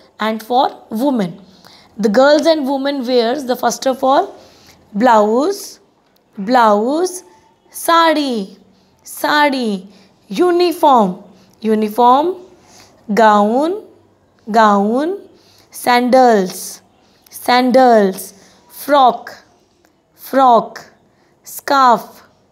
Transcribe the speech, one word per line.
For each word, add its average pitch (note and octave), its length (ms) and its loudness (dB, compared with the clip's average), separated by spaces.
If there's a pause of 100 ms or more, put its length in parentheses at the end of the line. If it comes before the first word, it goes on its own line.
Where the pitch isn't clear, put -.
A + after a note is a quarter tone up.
(200)
and A3 240 -6
for - 460 -2
women. A3+ 500 -4 (580)
The A3+ 120 0
girls C#4 360 4
and D#4 220 0
women C#4 380 -4
wears B3 400 -2
the A#3+ 100 -4
first A#3+ 320 -4
of C4 160 -2
all D4 320 0 (580)
blouse, A#3 840 0 (580)
blouse, A#3 840 0 (460)
sari, D4+ 880 -2 (460)
sari, C4 840 -2 (400)
uniform, D#4 960 0 (380)
uniform, A#3+ 760 0 (800)
gown, A3+ 720 2 (680)
gown, A3 680 0 (540)
sandals, B3 1120 0 (480)
sandals, B3 1040 0 (360)
frock, C4+ 640 -2 (840)
frock, - 680 0 (600)
scarf, - 800 -2 (280)